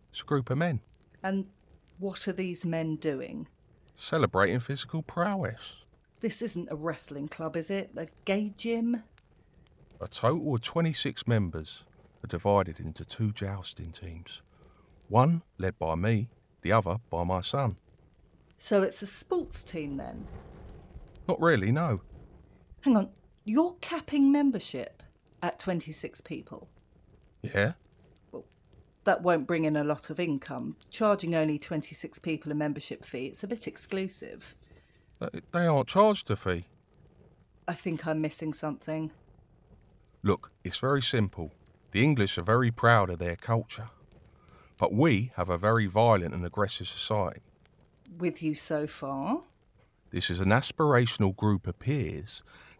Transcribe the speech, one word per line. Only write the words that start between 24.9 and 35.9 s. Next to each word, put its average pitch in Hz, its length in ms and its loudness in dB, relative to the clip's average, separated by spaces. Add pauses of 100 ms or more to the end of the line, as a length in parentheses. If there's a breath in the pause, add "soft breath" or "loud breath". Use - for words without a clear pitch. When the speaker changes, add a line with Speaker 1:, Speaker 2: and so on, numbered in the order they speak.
Speaker 2:
at 175 160 -4
twenty-six - 640 -4
people? - 480 -12 (760)
Speaker 1:
Yeah. 101 300 2 (580)
Speaker 2:
Well, - 140 -12 (580)
that - 180 2
won't 170 280 2
bring 165 160 2
in 151 100 2
a 147 80 2
lot 147 280 -2
of 156 100 -6
income. 139 560 -4 (140)
Charging 202 440 2
only 156 240 2
twenty-six - 640 -8
people 156 320 -6
a - 20 -2
membership 147 500 -4
fee, 131 220 -8
it's - 160 -8
a 196 60 -8
bit 226 180 -6
exclusive. - 880 -8 (640 soft breath)
Speaker 1:
They, - 220 -8 (100)
they 175 160 2
aren't 143 220 4
charged 208 420 4